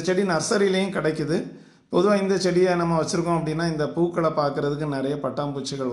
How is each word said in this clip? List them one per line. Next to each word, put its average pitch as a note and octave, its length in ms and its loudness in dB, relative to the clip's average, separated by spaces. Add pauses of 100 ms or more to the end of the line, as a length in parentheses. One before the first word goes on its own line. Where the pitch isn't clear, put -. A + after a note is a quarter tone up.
செடி F#3 240 2
நர்சரியிலையும் F#3+ 680 0
கிடைக்குது. D#3 400 0 (560)
பொதுவா G3 300 4
இந்த G3 240 0
செடியை F3+ 240 4 (100)
நம்ம E3+ 220 2
வச்சிருக்கோம் E3+ 380 0
அப்படின்னா D#3 340 -2
இந்த D3+ 140 -2 (100)
பூக்களை E3+ 320 2 (100)
பார்க்கறதுக்கு D3 560 -2
நிறைய C3+ 300 -2
பட்டாம்பூச்சிகள் C3+ 680 -4